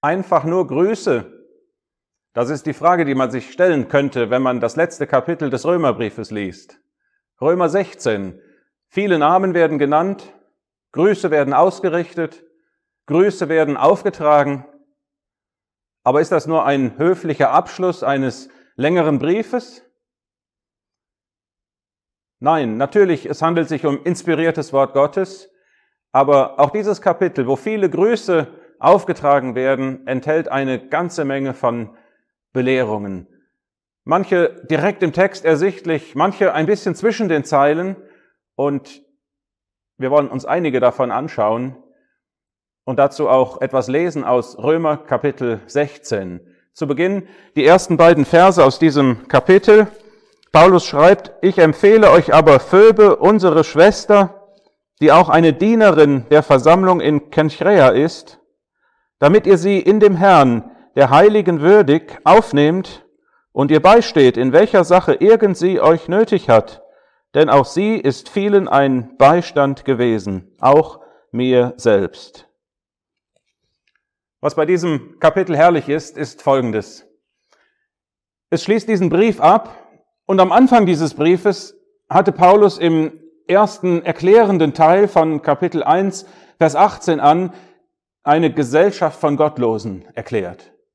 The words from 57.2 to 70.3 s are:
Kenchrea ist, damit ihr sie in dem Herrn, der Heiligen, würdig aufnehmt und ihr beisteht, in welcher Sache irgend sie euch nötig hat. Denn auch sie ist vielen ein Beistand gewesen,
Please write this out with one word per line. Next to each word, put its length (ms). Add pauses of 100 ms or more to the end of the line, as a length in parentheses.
Kenchrea 600
ist, 500 (800)
damit 280
ihr 100
sie 220
in 200
dem 160
Herrn, 560 (240)
der 140
Heiligen, 520
würdig 640
aufnehmt 800 (480)
und 180
ihr 100
beisteht, 540
in 160
welcher 320
Sache 300
irgend 420
sie 240
euch 300
nötig 400
hat. 340 (500)
Denn 160
auch 160
sie 300
ist 320
vielen 400
ein 500
Beistand 680
gewesen, 720